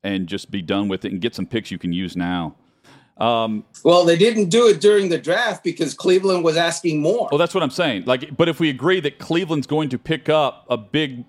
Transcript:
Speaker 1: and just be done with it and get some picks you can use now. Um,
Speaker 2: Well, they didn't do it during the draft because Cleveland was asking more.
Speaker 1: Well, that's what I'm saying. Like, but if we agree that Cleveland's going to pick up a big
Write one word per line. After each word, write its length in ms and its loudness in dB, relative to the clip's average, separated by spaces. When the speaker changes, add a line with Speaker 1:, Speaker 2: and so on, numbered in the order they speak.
Speaker 1:
and 240 -4
just 240 -8
be 120 -4
done 260 -2
with 160 -4
it 80 -6
and 80 -6
get 140 -4
some 120 -6
picks 240 -6
you 80 -8
can 140 -4
use 240 -4
now. 380 -4
Um, 460 0
Speaker 2:
Well, 200 6
they 120 4
didn't 340 2
do 180 4
it 120 4
during 280 4
the 100 -2
draft 460 -4
because 300 -4
Cleveland 500 2
was 120 2
asking 440 0
more. 300 0
Speaker 1:
Well, 80 0
that's 160 0
what 80 0
I'm 80 -2
saying. 360 -2
Like, 300 -2
but 120 4
if 120 -4
we 100 2
agree 300 0
that 180 -6
Cleveland's 480 -2
going 240 -2
to 80 -4
pick 300 -4
up 420 0
a 60 2
big 520 -4